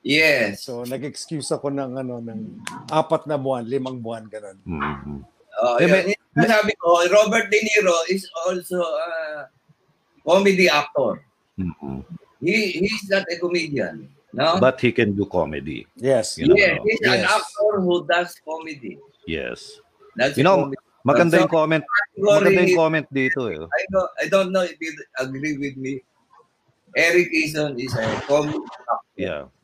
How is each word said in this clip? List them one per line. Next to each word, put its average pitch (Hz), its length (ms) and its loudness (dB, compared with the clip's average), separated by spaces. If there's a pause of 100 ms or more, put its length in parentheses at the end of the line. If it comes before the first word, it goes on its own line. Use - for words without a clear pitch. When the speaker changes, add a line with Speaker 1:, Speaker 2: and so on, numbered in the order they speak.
Speaker 1:
Yes. 135 600 2
Speaker 2:
So, 123 240 -10
nag-excuse 135 640 -8
ako 143 180 -4
ng, 135 300 -6
ano, 123 240 -8
ng 110 180 -10 (460)
apat 156 400 -2
na 151 80 -4
buwan, 131 320 -4
limang 131 320 -6
buwan, 113 320 -10
ganun. 101 320 -16
Speaker 3:
Mm-hmm. 71 560 -8 (400)
Speaker 1:
Oh, 120 180 2
Speaker 3:
Eh, - 60 4
Speaker 1:
yun. 175 80 4
Speaker 3:
may 190 180 6
Speaker 1:
Yung - 300 -6
sinasabi 214 400 4
ko, 170 320 4
Robert 208 400 4
De 214 80 4
Niro 208 480 2
is 190 160 -2 (160)
also 180 400 -4
a 165 320 -4 (1120)
comedy 185 480 4
actor. 143 560 -2 (320)
Speaker 3:
Mm-hmm. 73 400 -8 (440)
Speaker 1:
He, 180 400 0
he's 202 240 -4
not 190 240 0
a 170 80 -6
comedian, 151 720 -4 (240)
no? 160 240 2
Speaker 3:
But 127 240 4
he 123 80 4
can 104 240 0
do 98 160 -2
comedy. 71 640 -4
Speaker 2:
Yes. 120 420 0
Speaker 3:
You - 140 2
know, 392 80 8
Speaker 1:
Yeah, - 160 4
Speaker 3:
no? - 80 -6
Speaker 1:
he's 440 240 0
an 381 160 2
Speaker 2:
Yes. - 80 0
Speaker 1:
actor 214 480 0
who 175 240 0
does 175 400 -2
comedy. 156 560 -12 (320)
Speaker 3:
Yes. 64 480 -8 (400)
Speaker 1:
That's 131 160 0
Speaker 3:
You 123 80 2
Speaker 1:
a 165 80 6
Speaker 3:
know, 190 60 6 (100)
Speaker 1:
comedy. 135 160 -10 (240)
Speaker 3:
maganda 170 320 6
Speaker 1:
So, 160 80 4
Speaker 3:
yung 147 80 -2
comment, 156 320 2
Speaker 1:
category - 480 -2
Speaker 3:
maganda 196 320 6
yung 180 80 4
Speaker 1:
is - 80 4
Speaker 3:
comment 160 320 2
dito, 131 320 0
eh. 80 160 -6
Speaker 1:
I 82 220 -6 (100)
don't, 185 240 0
I 156 80 -2
don't 185 240 2
know 185 160 0
if 160 160 -10
you 160 80 -6 (320)
agree 135 340 -6
with 135 220 -6
me. 131 240 -8 (960)
Eric 170 320 4
Eason 151 480 -2
is 123 160 -6
a 113 100 -2 (220)
comedy 147 320 2
actor. - 400 -6 (180)
Speaker 3:
Yeah. 78 260 -6 (220)